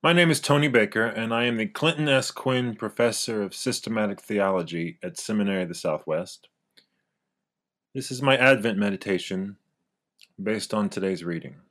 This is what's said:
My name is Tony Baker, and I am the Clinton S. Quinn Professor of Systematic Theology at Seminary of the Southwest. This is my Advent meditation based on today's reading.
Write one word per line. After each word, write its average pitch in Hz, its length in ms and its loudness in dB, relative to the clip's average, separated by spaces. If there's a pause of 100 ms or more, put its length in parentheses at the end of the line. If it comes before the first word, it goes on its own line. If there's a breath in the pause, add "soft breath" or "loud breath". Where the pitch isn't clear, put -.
My 160 80 6
name 175 200 6
is 135 80 0
Tony 147 260 4
Baker, 110 400 4
and 113 260 -4
I 117 120 2
am 120 140 0
the 110 80 0
Clinton 151 420 0
S. 135 240 2
Quinn 127 420 -2
Professor 113 680 -2
of 98 140 -4
Systematic 107 640 -4
Theology 87 800 -2
at 85 160 -12
Seminary 101 460 -2
of 87 60 -4
the 82 80 -10
Southwest. 80 720 -6 (1500 soft breath)
This 131 160 -8
is 127 100 -8
my 135 160 4
Advent 117 420 4
meditation 98 800 -2 (840)
based 107 320 -4
on 104 140 0
today's 95 340 -2
reading. 82 320 -8 (160)